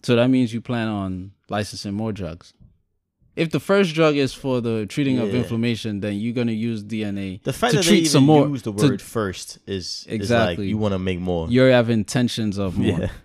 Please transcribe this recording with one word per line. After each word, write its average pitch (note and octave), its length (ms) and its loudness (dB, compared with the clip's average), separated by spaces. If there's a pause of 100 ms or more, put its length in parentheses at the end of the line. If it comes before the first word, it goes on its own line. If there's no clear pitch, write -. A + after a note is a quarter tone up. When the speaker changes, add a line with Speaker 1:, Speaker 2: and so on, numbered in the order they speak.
Speaker 1:
So B2 120 2
that A#2+ 140 4
means B2+ 240 2
you A#2 80 -6
plan A#2 260 -4
on F#2+ 440 -6 (180)
licensing G2+ 440 -6
more A2 180 -4
drugs. F2 420 -10 (840)
If E3 160 0
the D3+ 80 -2
first G3 340 2
drug D#3 220 4
is C#3 180 0
for B2+ 280 -2
the A2+ 240 -2
treating C3+ 340 0
of A2 100 0
Speaker 2:
Yeah. B2 100 0
Speaker 1:
inflammation, A2+ 640 -2
then G#2 160 -4
you're A#2 160 -4
gonna A#2+ 180 -2
use A2 320 -4
D G#2+ 200 -6
N G2+ 140 -4
A F#2+ 260 -8
Speaker 2:
The C3+ 100 -4
fact A#3+ 180 0
Speaker 1:
to - 60 4
Speaker 2:
that F#3 80 2
they E3+ 60 2
Speaker 1:
treat E3+ 160 6
some D3+ 160 6
Speaker 2:
even D3+ 120 8
Speaker 1:
more, D3 140 6
Speaker 2:
use C3+ 120 -4
the A2 120 -6
Speaker 1:
to G#2+ 140 2
Speaker 2:
word G2+ 140 0
first - 680 -6
is, G2 380 -8
is - 20 -
Speaker 1:
Exactly. G2+ 580 0
Speaker 2:
like, F#2+ 40 -4
you G#2+ 80 -2
wanna G2+ 220 0
make F#2 200 -2
more. F2 300 -2
Speaker 1:
You B2 140 4
have B2 260 6
intentions A2+ 680 0
of F#2 200 -2
more. G2 220 0
Speaker 2:
Yeah. F2 120 -2 (140)